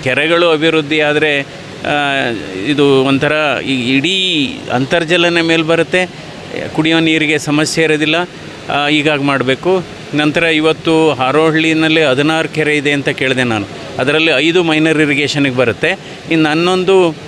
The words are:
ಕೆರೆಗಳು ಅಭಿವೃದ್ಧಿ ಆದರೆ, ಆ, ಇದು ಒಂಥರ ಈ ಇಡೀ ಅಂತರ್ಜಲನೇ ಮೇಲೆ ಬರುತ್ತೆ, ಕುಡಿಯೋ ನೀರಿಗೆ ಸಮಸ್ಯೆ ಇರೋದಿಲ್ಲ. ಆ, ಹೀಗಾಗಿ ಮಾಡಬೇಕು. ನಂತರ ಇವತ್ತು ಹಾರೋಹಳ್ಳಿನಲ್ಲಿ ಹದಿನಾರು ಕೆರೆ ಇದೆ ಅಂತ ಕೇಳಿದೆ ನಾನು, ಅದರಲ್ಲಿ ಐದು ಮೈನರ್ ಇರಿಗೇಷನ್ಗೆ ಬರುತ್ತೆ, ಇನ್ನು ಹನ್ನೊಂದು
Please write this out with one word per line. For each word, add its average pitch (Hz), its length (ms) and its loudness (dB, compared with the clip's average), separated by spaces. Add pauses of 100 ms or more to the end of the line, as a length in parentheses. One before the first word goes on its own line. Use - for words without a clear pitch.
ಕೆರೆಗಳು 160 460 2
ಅಭಿವೃದ್ಧಿ 156 500 2
ಆದರೆ, 147 420 2
ಆ, 139 40 -6 (1200)
ಇದು 139 380 4
ಒಂಥರ 139 580 0
ಈ 127 360 -2
ಇಡೀ 175 500 0 (240)
ಅಂತರ್ಜಲನೇ 170 680 0
ಮೇಲೆ 165 220 2
ಬರುತ್ತೆ, 165 420 0 (720)
ಕುಡಿಯೋ 165 240 2
ನೀರಿಗೆ 156 380 2
ಸಮಸ್ಯೆ 151 460 0
ಇರೋದಿಲ್ಲ. 151 320 2 (540)
ಆ, 143 180 0
ಹೀಗಾಗಿ 147 360 0
ಮಾಡಬೇಕು. 139 600 0 (300)
ನಂತರ 151 300 2
ಇವತ್ತು 160 680 2
ಹಾರೋಹಳ್ಳಿನಲ್ಲಿ 160 920 2
ಹದಿನಾರು 151 460 0
ಕೆರೆ 151 280 0
ಇದೆ 143 140 0
ಅಂತ 143 180 -2
ಕೇಳಿದೆ 131 340 0
ನಾನು, 110 220 -2 (340)
ಅದರಲ್ಲಿ 156 320 2
ಐದು 160 320 2
ಮೈನರ್ 156 380 2
ಇರಿಗೇಷನ್ಗೆ 143 540 0
ಬರುತ್ತೆ, 131 440 0 (320)
ಇನ್ನು 160 180 2
ಹನ್ನೊಂದು 180 680 2 (120)